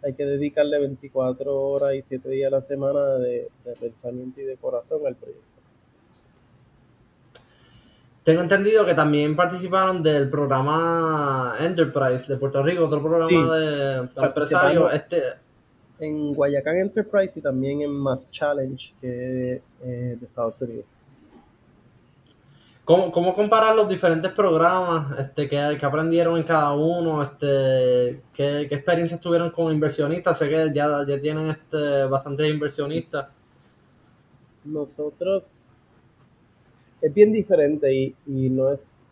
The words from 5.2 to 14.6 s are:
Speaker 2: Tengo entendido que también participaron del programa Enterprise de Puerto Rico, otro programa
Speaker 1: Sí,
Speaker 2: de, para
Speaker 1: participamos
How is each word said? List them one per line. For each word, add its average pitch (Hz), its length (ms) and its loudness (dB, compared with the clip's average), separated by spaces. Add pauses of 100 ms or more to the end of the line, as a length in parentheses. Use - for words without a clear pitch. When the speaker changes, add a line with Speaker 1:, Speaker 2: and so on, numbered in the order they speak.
Speaker 2:
Tengo 160 200 4
entendido 196 420 4
que 175 100 2
también 151 400 2
participaron 180 680 0
del 147 260 2
programa 147 1300 0
Enterprise 139 680 0
de 135 120 -4
Puerto 135 240 -2
Rico, 170 220 2
otro 147 160 0
programa 165 280 2
Speaker 1:
Sí, 175 60 4
Speaker 2:
de, 143 800 0
para - 200 0
Speaker 1:
participamos 156 580 2